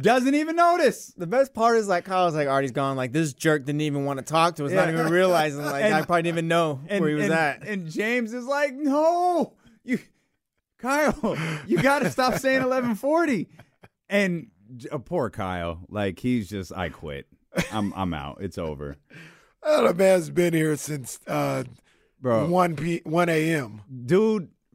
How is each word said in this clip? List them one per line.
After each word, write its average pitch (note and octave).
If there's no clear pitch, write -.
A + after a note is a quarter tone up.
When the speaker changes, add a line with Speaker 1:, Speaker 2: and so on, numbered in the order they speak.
Speaker 1:
doesn't B3+
even D#4+
notice. E4+
Speaker 2:
The F3
best A#3+
part A3+
is, G#3+
like, F3+
Kyle's F#3
like, D3
"Artie's C#3
gone." C3+
Like, B2+
this D#3
jerk D3+
didn't D3
even C#3+
wanna C#3
talk E3
to D3+
us, D3+
not F#3
Speaker 1:
Yeah. E3
Speaker 2:
even D#3+
realizing. D#3+
Like, C#3+
Speaker 1:
And D#3+
Speaker 2:
I D#3
probably E3+
didn't E3+
even E3
know D#3+
Speaker 1:
and, G3+
Speaker 2:
where D#3
he D3+
was D3+
Speaker 1:
and, D3+
Speaker 2:
at. D#3
Speaker 1:
and F#3+
James A3+
is B3
like, C#4+
"No, D#4
you, A#3+
Kyle, B3+
you G#3
gotta C#4
stop B3+
saying C4
eleven B3+
forty." D4
And F#3
j-, B2
uh, D3
poor C3
Kyle, F2
like, G2+
he's A#2+
just, G2
"I F2+
quit. C#2+
I'm, G#2
I'm F#2
out. C#2+
It's F#2
over." D2
Speaker 3:
Oh, D4+
the F3+
man's F#3
been E3+
here D#3
since, C#3+
uh, C#3
Speaker 1:
Bro. B2
Speaker 3:
one F3
P-, E3
one E3+
A D#3+
M. G#2+
Speaker 1:
Dude, G3+